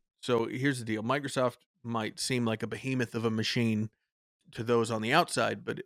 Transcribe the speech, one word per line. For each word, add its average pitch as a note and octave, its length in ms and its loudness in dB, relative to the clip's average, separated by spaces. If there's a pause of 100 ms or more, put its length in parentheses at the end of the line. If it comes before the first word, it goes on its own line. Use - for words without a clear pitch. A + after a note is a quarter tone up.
(220)
so A#2 260 2
here's C3 320 -2
the A#2 60 -8
deal. A2 180 -2
Microsoft B2+ 540 0 (260)
might A#2 360 -4
seem B2 260 0
like A2+ 180 0
a A2 40 -4
behemoth A#2+ 480 -2
of A2+ 80 -2
a A#2 80 4
machine A2 580 2 (640)
to A#2+ 100 -6
those A#2 280 2
on A2 100 -2
the A2+ 120 0
outside, A2+ 520 2
but - 200 -6